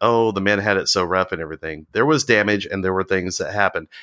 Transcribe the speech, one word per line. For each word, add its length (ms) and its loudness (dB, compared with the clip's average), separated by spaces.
"Oh, 300 4
the 100 -2
men 180 2
had 160 0
it 140 -2
so 160 2
rough 260 0
and 100 -6
everything." 520 -10
There 120 2
was 200 0
damage 400 2
and 180 -6
there 100 0
were 120 0
things 320 -2
that 160 -6
happened, 340 -2